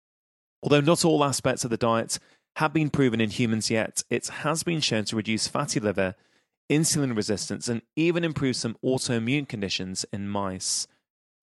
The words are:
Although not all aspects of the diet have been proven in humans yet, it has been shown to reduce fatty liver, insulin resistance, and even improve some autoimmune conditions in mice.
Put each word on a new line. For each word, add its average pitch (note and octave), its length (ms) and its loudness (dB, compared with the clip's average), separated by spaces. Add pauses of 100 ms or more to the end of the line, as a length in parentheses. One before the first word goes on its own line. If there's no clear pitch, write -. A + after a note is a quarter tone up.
(640)
Although D3 160 6
not D#3 240 4
all D#3 180 4
aspects C3 440 0
of A#2+ 40 -6
the A2+ 60 0
diet A2+ 420 0 (380)
have D#3 160 0
been D3+ 180 2
proven B2 300 2
in A2 100 2
humans A2 400 0
yet, - 400 -2
it A#2 180 -2
has D#3 360 -4
been E3+ 160 0
shown A2 240 0
to A2 140 -4
reduce G#2+ 320 0
fatty C3+ 320 -2
liver, F#2+ 340 0 (560)
insulin D3 420 2
resistance, G#2 540 -2
and A#2 140 -2 (160)
even E3+ 260 2
improve C#3 320 -2
some A2+ 260 -6
autoimmune C3 640 0
conditions F#2+ 680 -6
in G2+ 160 -6
mice. G2 580 -4 (560)